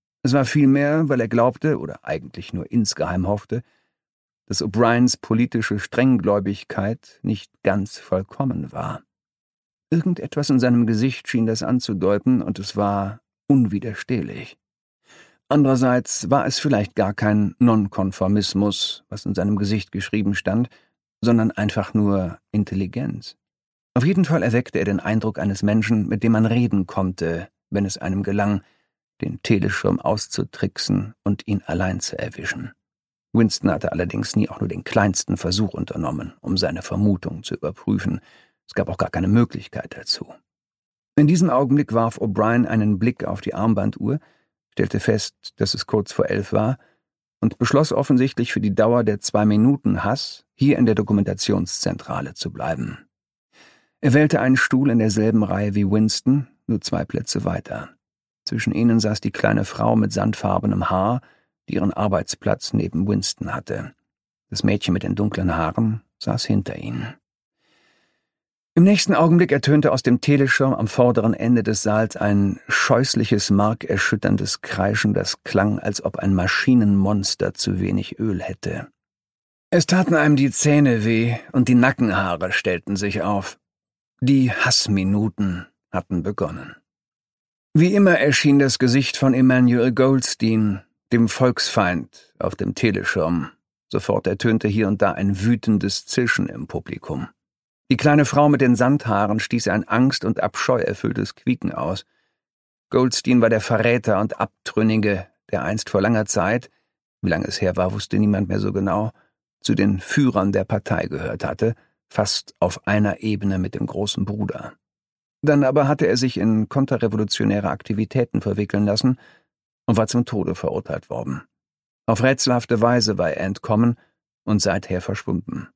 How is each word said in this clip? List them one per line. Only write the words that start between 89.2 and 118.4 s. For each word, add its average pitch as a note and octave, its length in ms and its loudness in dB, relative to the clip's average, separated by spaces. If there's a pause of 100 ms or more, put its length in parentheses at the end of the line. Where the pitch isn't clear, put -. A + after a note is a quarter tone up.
Emanuel B2+ 560 4
Goldstein, A2 920 2 (300)
dem A#2 180 4
Volksfeind, - 1120 -2
auf - 160 -4
dem F#2+ 180 -4
Teleschirm. E2+ 800 -2 (400)
Sofort G#2 340 -2
ertönte A2 420 0
hier G#2 200 0
und G2+ 160 0
da G2 80 2
ein G2 320 -2
wütendes A2 640 0
Zischen - 420 0
im - 160 -12
Publikum. - 640 -10 (640)
Die B2+ 60 2
kleine D3 280 4
Frau D3 240 4
mit C#3+ 120 4
den B2 140 6
Sandhaaren A2 640 0
stieß A#2 280 -2
ein G#2 200 0
angst- B2+ 380 2
und A2+ 160 -2
abscheuerfülltes - 920 -2
Quieken - 360 -4
aus. E2+ 340 -6 (840)
Goldstein B2+ 520 2
war A2+ 80 4
der A2 120 2
Verräter A2+ 580 2
und G#2 200 -4
Abtrünnige, G#2+ 880 -2 (240)
der F#2 120 -2
einst G#2 280 -6
vor G2 100 2
langer G#2+ 240 2
Zeit, G#2 460 -2 (500)
wie F#2+ 80 -2
lange E2 160 -2
es G2+ 160 -6
her F2+ 140 0
war, F#2 180 -2
wusste G2+ 240 -4
niemand G2+ 320 2
mehr G2 100 -2
so G2+ 140 -4
genau, G2 380 -2 (500)
zu - 140 0
den G2+ 240 2
Führern G2+ 520 0
der F#2+ 120 0
Partei F#2+ 420 -4
gehört - 400 -8
hatte, A2 300 -2 (340)
fast - 500 -4
auf - 280 -2
einer G#2 340 0
Ebene G2 380 -2
mit F#2 160 -4
dem - 100 -4
großen G2+ 400 -4
Bruder. G#2 480 -8 (680)
Dann D3 220 4
aber C3+ 240 2
hatte C#3+ 200 2
er A2 100 2
sich B2 200 -2
in A2 300 0
konterrevolutionäre A2 1000 0
Aktivitäten G#2+ 720 -2